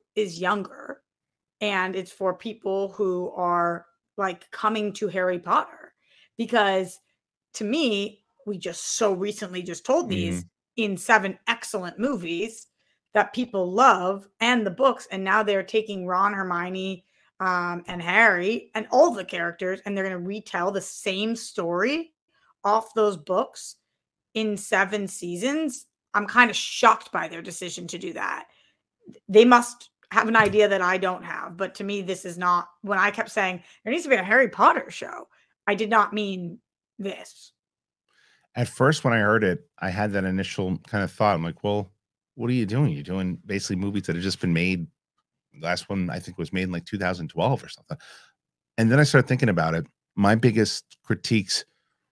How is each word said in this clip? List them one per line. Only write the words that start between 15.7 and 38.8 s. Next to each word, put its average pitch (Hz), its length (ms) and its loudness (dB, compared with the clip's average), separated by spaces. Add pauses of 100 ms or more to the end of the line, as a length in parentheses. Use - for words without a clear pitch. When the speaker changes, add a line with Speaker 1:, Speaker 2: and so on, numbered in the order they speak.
Speaker 1:
Ron, 190 260 2
Hermione, 185 720 -4 (340)
um, 175 480 -2
and 175 140 -8
Harry 190 720 2
and 214 160 -6
all 269 220 6
the 202 120 -6
characters, 180 640 -6
and 202 100 -4
they're 190 80 -2
gonna 190 140 -4
retell 185 540 -4
the 196 100 -4
same 208 540 -4
story 214 800 -4 (500)
off 220 320 0
those 208 220 2
books - 580 -4 (580)
in 214 240 -2
seven 196 500 0
seasons. 247 800 -4 (300)
I'm 208 120 0
kinda 240 280 4
shocked - 560 2
by 165 160 -4
their 170 160 -12
decision 175 440 -10
to 170 120 -10
do 185 140 -10
that. - 340 -6 (800)
They 214 160 10
must - 460 4 (200)
have 220 160 2
an 226 80 2
idea 208 320 6
that 190 140 2
I 180 160 2
don't 180 260 -2
have, 170 320 -10
but 185 200 -6
to 202 80 -8
me, 202 180 -4
this 180 240 -6
is 175 120 -10
not, 180 300 2 (140)
when 196 160 -2
I 202 140 4
kept 214 180 -4
saying, 185 320 -2 (220)
"There 226 100 -4
needs 339 120 -4
to 285 40 -4
be 262 60 6
a 185 80 2
Harry 220 260 4
Potter 254 400 4
show," - 380 -12 (400)
I 208 80 2
did 208 160 -2
not 214 220 4
mean 190 460 -6 (380)
this. - 540 -12 (1040)
Speaker 2:
At 123 120 0
first, 143 360 2